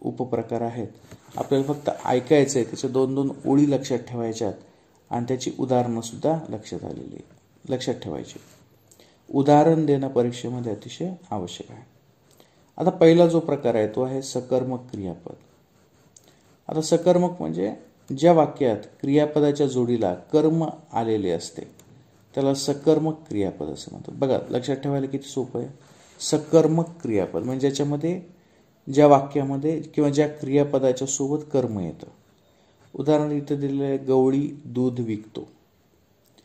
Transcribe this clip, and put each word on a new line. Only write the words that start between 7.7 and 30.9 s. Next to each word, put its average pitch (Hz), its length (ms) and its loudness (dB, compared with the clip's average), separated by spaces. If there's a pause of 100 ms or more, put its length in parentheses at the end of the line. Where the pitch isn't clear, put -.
लक्षात 127 240 -2
ठेवायची. 73 460 -10 (920)
उदाहरण 147 520 6
देणं 139 220 2
परीक्षेमध्ये 123 640 -2
अतिशय 135 400 -8 (200)
आवश्यक 95 400 -10
आहे. 110 120 -20 (920)
आता 160 120 2
पहिला 170 380 8
जो 165 120 4
प्रकार 139 360 0
आहे, 107 120 2
तो 117 140 -4
आहे 131 200 -4
सकर्मक 127 580 -4 (120)
क्रियापद. 92 420 -10 (1300)
आता 156 140 -4
सकर्मक 175 600 2
म्हणजे 165 340 -4 (420)
ज्या 165 160 6
वाक्यात 139 440 2 (240)
क्रियापदाच्या 147 680 2
जोडीला 120 460 0
कर्म 156 520 2 (280)
आलेले 110 360 0
असते, - 320 -6 (720)
त्याला 139 180 2
सकर्मक 147 600 0 (140)
क्रियापद 95 400 -4
असं - 240 -12
म्हणतात. - 260 -16
बघा, 131 220 0 (100)
लक्षात 127 260 -2
ठेवायला 139 300 -4
किती 139 220 -8
सोपं 120 320 -6
आहे. 127 100 -8 (500)
सकर्मक 156 720 2 (120)
क्रियापद 98 380 -2
म्हणजे 127 200 -4
ज्याच्यामध्ये, 147 600 -2 (720)
ज्या 147 140 8
वाक्यामध्ये 139 760 2
किंवा 147 280 0
ज्या 147 180 2
क्रियापदाच्या 135 800 0